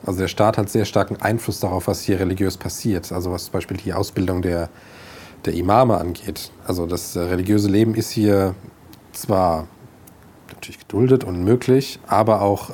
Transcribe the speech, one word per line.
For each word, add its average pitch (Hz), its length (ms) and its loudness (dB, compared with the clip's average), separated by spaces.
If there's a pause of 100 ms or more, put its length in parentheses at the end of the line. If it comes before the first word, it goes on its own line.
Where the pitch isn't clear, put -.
Also 92 140 -2
der 92 80 0
Staat 107 280 2
hat 101 140 -2
sehr 107 140 2
starken 98 360 0
Einfluss 107 400 -2
darauf, 90 280 -2
was 95 140 -2
hier 95 180 0
religiös 92 360 0
passiert. - 560 -4
Also 90 180 -4
was 90 140 -6
zum - 80 -16
Beispiel 95 240 -6
die 95 160 -6
Ausbildung 92 480 -2
der, 85 300 -2 (760)
der - 100 -2
Imame 101 440 4
angeht. 85 520 -8 (160)
Also 90 200 -2
das, 85 300 -6
äh, 87 40 -2
religiöse 95 480 2
Leben 107 260 4
ist 110 160 -2
hier 98 440 2 (580)
zwar 87 540 0 (840)
natürlich - 280 -18
geduldet 127 440 2
und 90 200 -4
möglich, 127 600 2
aber 107 360 4
auch, 101 320 0